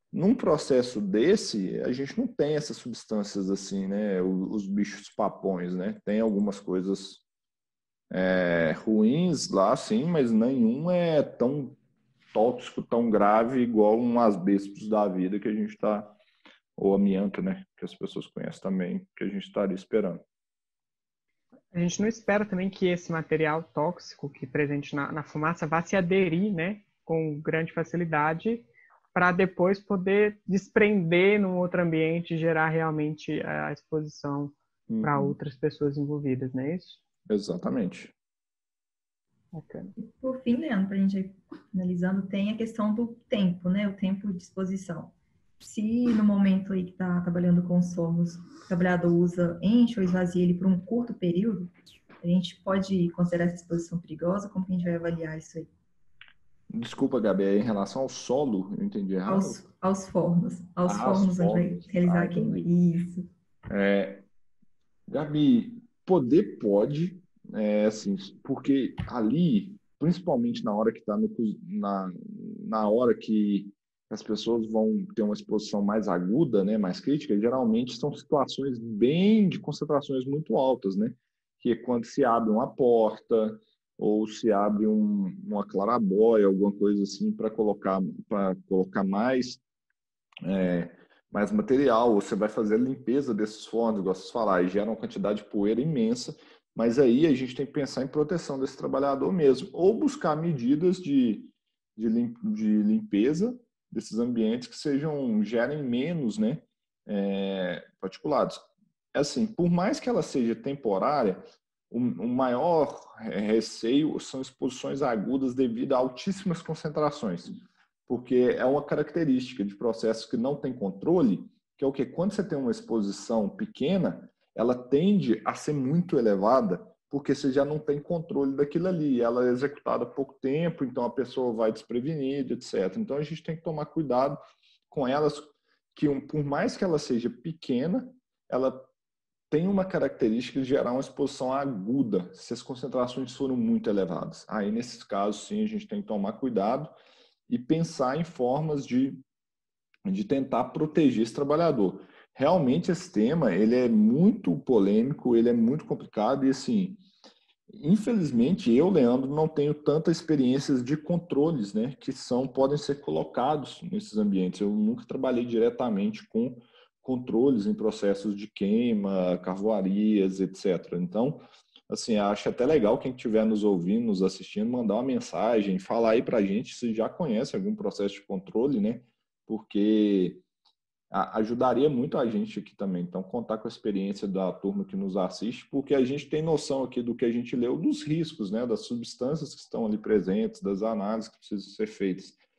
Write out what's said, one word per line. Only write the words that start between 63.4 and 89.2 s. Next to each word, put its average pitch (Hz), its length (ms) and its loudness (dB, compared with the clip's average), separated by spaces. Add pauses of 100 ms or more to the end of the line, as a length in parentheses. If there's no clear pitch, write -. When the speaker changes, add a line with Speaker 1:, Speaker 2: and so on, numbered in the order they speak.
Speaker 1:
É, 202 540 0 (840)
Gabi, 147 720 2 (260)
poder 160 540 4
pode, 127 640 2 (320)
é, 104 320 2
assim, 101 300 0 (280)
porque 135 520 0 (120)
ali, 123 680 2 (240)
principalmente 135 640 0
na 104 100 -2
hora 110 180 2
que 110 100 -4
tá 104 140 -4
no 107 140 0
cozi-, 107 380 -2
na, 98 440 -4 (480)
na 107 300 -2
hora 117 260 4
que 104 560 0 (380)
as 107 140 -10
pessoas 113 480 -2
vão 110 340 2 (100)
ter 113 60 0
uma 104 120 0
exposição 104 500 -4
mais 104 240 0
aguda, 101 560 2
né, 107 140 0
mais 90 220 -2
crítica, 135 400 0
geralmente 120 580 0
são 147 160 -4
situações 135 640 -2
bem 160 680 4
de - 120 -2
concentrações 143 640 -2
muito 143 300 -2
altas, 131 400 2
né? 110 180 0 (460)
Que 123 120 2
é 110 40 2
quando 120 300 -4
se 139 200 0
abre 113 260 4
uma 120 160 2
porta, 110 920 2 (400)
ou 107 300 0
se 107 240 0
abre 104 360 2
um, 104 480 0 (100)
uma 101 200 -4
claraboia, 107 800 4
alguma 98 260 4
coisa 101 320 2
assim, 107 280 -4
pra 110 180 -4
colocar, 101 520 0 (260)
pra 98 280 0 (120)
colocar 95 360 0
mais, 120 560 0 (840)